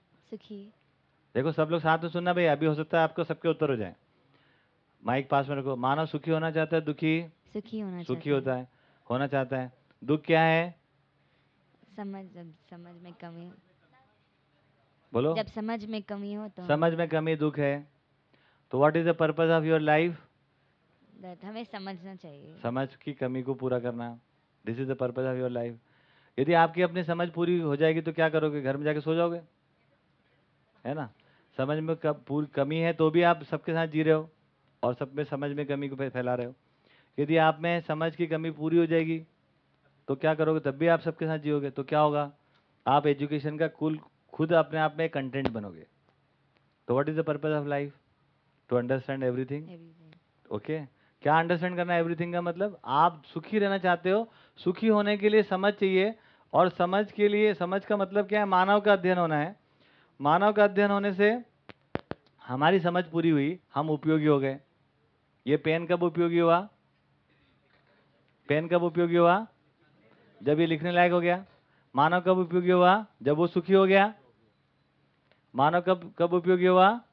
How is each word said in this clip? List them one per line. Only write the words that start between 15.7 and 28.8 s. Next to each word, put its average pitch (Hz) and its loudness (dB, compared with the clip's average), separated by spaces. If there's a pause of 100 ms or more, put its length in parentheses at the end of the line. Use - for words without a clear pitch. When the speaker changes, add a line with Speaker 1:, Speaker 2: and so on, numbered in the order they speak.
Speaker 1:
में 214 -10
कमी 202 -12
हो 214 -12
तो। 180 -14
Speaker 2:
समझ 165 0
में 165 -4
कमी 160 -2
दुख 147 -4
है। 143 -4 (840)
तो 127 -2
what 156 4
is 170 0
the 165 0
purpose 160 2
of - -2
your 160 2
life? 156 2 (1120)
Speaker 1:
That 180 -20
हमें 220 -12
समझना 190 -14
चाहिए। 151 -20
Speaker 2:
समझ 131 -4
की - -12
कमी 131 -6
को 135 -6
पूरा 127 -2
करना। 117 -8 (480)
This 117 -6
is 131 -4
the 131 -4
purpose 131 -4
of 127 -4
your 127 -4
life। 120 -6 (640)
यदि 151 2
आपकी 165 4
अपनी 175 -2
समझ 170 -2
पूरी 170 0
हो 151 -2
जाएगी 160 2
तो 160 -6
क्या 160 2
करोगे? 151 0
घर 135 -2
में 147 -8